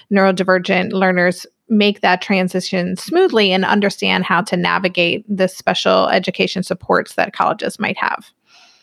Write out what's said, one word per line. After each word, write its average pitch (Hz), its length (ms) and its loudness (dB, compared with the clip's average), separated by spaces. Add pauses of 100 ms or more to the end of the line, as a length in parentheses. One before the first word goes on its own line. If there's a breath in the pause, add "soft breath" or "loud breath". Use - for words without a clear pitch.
(120)
neurodivergent 190 840 2
learners 185 520 0 (240)
make 208 320 2
that 180 220 0
transition 185 720 -2
smoothly 247 560 2
and 190 120 2
understand 196 600 0
how 175 180 0
to - 160 -2
navigate 175 680 0
the 190 200 0
special 185 600 0
education 185 560 -2
supports 180 500 -2
that - 200 -2
colleges - 440 -2
might - 200 -4
have. - 340 -6 (520 soft breath)